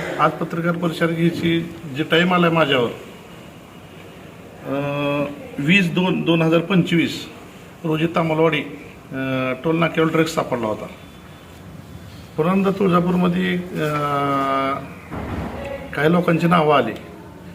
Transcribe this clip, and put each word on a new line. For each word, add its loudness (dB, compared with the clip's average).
आज 4
पत्रकार -2
परिषद -2
घ्यायची 0
जे 0
टाइम 4
आलाय 4
माझ्यावर, 4
अं, -2
वीस 4
दोन 2
दोन 4
हजार 4
पंचवीस 2
रोजी 0
तामलवाडी, 2
अं, -4
टोल 2
नाक्यावर 2
ड्रग्ज 2
सापडला -2
होता. -4
पुरंदर 2
तुळजापूरमध्ये, 2
अं, -2
काही 4
लोकांची 4
नावं 6
आली, 2